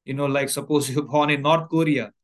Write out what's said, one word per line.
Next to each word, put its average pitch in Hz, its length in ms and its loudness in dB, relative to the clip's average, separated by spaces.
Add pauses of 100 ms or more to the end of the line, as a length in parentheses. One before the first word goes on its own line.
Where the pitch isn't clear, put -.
you 131 100 -10
know, 143 120 -2
like, 139 240 0
suppose 139 400 -2
<laughs> - 20 -6
you're 139 120 -2
born 147 260 2
in 143 120 0
North 160 280 2
Korea 151 420 0 (120)